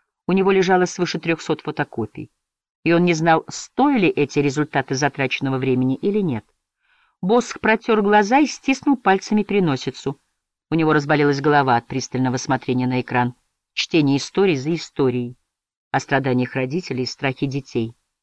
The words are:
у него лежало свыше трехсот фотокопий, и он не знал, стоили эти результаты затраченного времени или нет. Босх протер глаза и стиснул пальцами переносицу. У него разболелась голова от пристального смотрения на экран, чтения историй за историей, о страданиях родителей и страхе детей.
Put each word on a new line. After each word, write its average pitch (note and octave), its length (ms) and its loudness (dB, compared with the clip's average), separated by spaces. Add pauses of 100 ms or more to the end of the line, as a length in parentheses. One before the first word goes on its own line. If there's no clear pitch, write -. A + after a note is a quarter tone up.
(260)
у F3 60 0
него F#3+ 180 2
лежало F#3 360 4
свыше F3 320 -4
трехсот D#3+ 420 -4
фотокопий, - 720 -8 (540)
и E3 80 2
он E3+ 120 4
не F3 100 2
знал, E3 340 2
стоили - 600 0
эти D3 320 0
результаты C#3+ 540 -2
затраченного C3+ 640 -2
времени C3 360 0
или G3+ 240 -2
нет. C#3+ 260 -4 (760)
Босх A3+ 400 -2
протер A3 420 0
глаза G#3 380 4
и D4 60 4
стиснул - 500 -2
пальцами G3 480 0
переносицу. D3+ 760 -2 (500)
У D#3 40 -2
него D#3 180 2
разболелась C#3+ 480 2
голова C#3 360 4
от A#2+ 100 -2
пристального B2+ 520 -2
смотрения B2+ 500 -2
на B2+ 120 -2
экран, B2 340 -2 (380)
чтения C#3+ 440 2
историй F3 400 0
за C#3+ 180 -4
историей, B2 640 -2 (560)
о C#3+ 80 0
страданиях C3 560 -2
родителей C3 480 -4
и - 20 -8
страхе C3+ 400 -6
детей. B2+ 480 -6 (280)